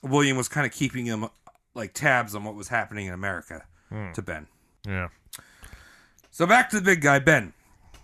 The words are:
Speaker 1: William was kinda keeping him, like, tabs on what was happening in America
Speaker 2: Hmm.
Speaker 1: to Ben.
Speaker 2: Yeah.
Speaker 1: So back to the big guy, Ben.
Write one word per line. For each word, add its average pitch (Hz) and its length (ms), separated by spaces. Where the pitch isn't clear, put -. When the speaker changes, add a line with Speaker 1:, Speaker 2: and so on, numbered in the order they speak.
Speaker 1:
William 139 340
was 123 100
kinda 143 220
keeping 127 380
him, 110 180
like, 110 200
tabs 123 420
on 101 80
what 107 120
was 101 140
happening 104 380
in 90 60
America 90 500
Speaker 2:
Hmm. 104 240
Speaker 1:
to - 80
Ben. 80 260
Speaker 2:
Yeah. 92 220
Speaker 1:
So 170 160
back 240 240
to 220 60
the 208 40
big 180 200
guy, 143 180
Ben. 131 340